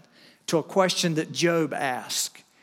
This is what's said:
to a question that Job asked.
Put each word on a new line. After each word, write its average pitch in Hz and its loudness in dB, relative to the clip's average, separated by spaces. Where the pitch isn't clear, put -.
to 165 2
a 147 0
question 180 2
that 156 -2
Job 160 2
asked. - -4